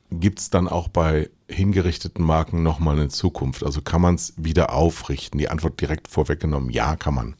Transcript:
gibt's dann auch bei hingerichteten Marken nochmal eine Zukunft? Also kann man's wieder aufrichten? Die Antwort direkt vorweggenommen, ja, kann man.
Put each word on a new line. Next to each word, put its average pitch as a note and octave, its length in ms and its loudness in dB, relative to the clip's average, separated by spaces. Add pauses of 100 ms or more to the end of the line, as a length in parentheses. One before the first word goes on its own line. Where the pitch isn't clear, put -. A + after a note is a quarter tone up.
(100)
gibt's F2 380 -2
dann F2+ 200 2
auch E2+ 200 -2
bei D#2 400 2 (200)
hingerichteten F2+ 760 0
Marken D#2+ 380 2
nochmal D#2 340 2
eine D2 120 2
Zukunft? - 560 -2
Also D2 180 -4
kann - 180 0
man's F2+ 360 2
wieder D#2+ 360 0
aufrichten? D#2+ 640 0
Die D2 100 0
Antwort D#2 320 -4
direkt - 280 -4
vorweggenommen, C#2+ 600 -2
ja, A#1 260 0
kann - 180 -2
man. A1+ 260 -4